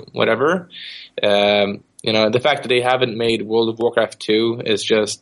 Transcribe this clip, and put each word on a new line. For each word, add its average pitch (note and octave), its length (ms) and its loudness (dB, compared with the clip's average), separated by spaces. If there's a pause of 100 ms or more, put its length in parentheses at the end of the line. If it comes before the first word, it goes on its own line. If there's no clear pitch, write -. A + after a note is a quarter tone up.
(120)
whatever. B2+ 560 0 (540)
Um, G2+ 600 2 (180)
you A2+ 120 -4
know, A2 180 2
the A#2+ 80 2
fact C#3 240 0
that - 60 -8
they B2 120 2
haven't B2 380 0
made A2+ 240 0
World A2 260 0
of A2+ 120 -4
Warcraft - 400 0
two A2+ 440 0
is G#2 200 -2
just, G#2+ 380 0